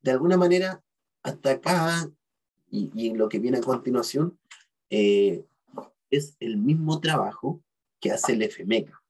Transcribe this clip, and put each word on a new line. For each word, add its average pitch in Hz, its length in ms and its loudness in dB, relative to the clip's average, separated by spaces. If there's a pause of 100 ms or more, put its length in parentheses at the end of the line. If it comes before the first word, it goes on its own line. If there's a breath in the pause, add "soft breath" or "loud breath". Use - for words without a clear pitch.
De 131 80 0
alguna 160 260 4
manera, 180 480 2 (380)
hasta - 300 -2
acá, 165 580 0 (580)
y, 101 260 -4
y 113 200 -4
lo 107 140 0
que 101 100 -4
viene 123 200 0
a 117 40 -2
continuación, 127 760 -2 (520 loud breath)
eh, 202 560 2 (640)
es 143 300 -2
el 110 160 -4
mismo 156 440 2
trabajo - 640 -4 (380)
que - 100 -2
hace - 220 -2
el 110 100 0
F - 240 -6
meca. - 440 -2